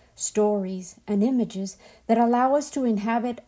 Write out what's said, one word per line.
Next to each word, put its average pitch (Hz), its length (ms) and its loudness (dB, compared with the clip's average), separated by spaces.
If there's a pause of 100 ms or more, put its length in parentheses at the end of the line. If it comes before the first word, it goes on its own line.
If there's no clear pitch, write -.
(140)
stories, 190 840 -2 (100)
and 202 160 2
images 208 560 -2 (300)
that 226 100 4
allow 240 380 4
us 294 160 -2
to 277 120 -2
inhabit 226 640 -2